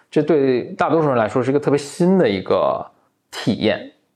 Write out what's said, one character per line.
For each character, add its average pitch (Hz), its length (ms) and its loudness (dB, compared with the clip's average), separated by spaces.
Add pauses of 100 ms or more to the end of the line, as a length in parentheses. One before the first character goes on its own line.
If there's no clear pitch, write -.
(100)
这 160 100 2
对 135 520 0
大 170 180 -2
多 160 100 2
数 151 80 2
人 131 80 2
来 110 100 2
说 127 160 -2
是 120 80 -2
一 135 40 0
个 143 40 2
特 147 120 0
别 143 80 2
新 180 400 0
的 151 100 4
一 95 140 -2
个 80 420 0 (460)
体 - 240 -2
验。 107 360 -2 (260)